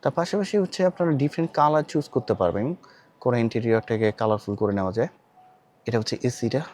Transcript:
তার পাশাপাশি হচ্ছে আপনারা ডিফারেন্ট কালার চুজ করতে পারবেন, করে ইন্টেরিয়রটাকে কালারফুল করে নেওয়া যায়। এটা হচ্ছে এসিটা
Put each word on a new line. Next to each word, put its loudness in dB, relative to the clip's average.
তার 2
পাশাপাশি -2
হচ্ছে 0
আপনারা 0
ডিফারেন্ট 0
কালার 4
চুজ -4
করতে -2
পারবেন, 0
করে 0
ইন্টেরিয়রটাকে 0
কালারফুল 0
করে 0
নেওয়া -2
যায়। 0
এটা 0
হচ্ছে -4
এসিটা -2